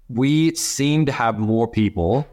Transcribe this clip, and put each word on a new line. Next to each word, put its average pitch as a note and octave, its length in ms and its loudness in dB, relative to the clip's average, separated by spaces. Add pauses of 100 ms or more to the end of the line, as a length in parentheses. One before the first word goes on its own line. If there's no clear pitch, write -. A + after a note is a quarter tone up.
we D3+ 460 2
seem D3 540 0
to C#3 40 0
have A#2 280 -2
more A2+ 280 0
people, G#2+ 640 0